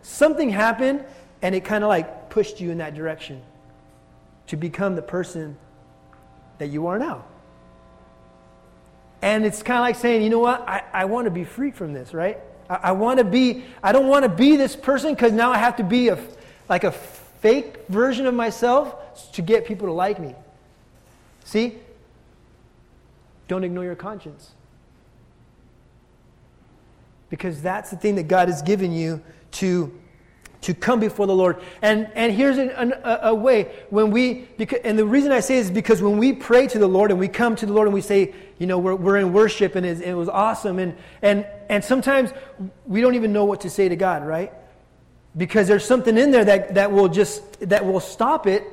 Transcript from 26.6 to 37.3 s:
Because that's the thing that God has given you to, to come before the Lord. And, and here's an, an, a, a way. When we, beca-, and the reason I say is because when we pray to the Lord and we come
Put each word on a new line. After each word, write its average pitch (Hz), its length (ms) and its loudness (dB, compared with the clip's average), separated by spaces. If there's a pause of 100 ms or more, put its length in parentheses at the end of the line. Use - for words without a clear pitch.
Because 160 320 -8
that's 185 280 -6
the 185 80 -12
thing 208 180 -2
that 165 140 -4
God 180 180 4
has 151 140 -4
given 185 320 0
you 165 280 -4 (300)
to, 180 400 -2 (680)
to 180 140 -4
come - 240 0
before 208 260 -2
the 196 80 0
Lord. 180 240 2 (240)
And, 214 320 2
and 233 180 0
here's 262 280 2
an, 262 100 0
an, 247 240 -2 (100)
a, 233 200 0
a 226 100 4
way. 220 380 2 (180)
When 214 220 2
we, 247 360 0 (120)
beca-, 226 240 -4
and 214 160 0
the 214 60 2
reason 277 260 2
I 247 80 4
say 262 180 0
is 202 140 0
because 202 320 2
when 208 160 2
we 254 140 4
pray 247 340 4
to 220 100 -4
the 208 100 6
Lord 190 220 4
and 185 100 2
we 190 80 0
come 226 280 0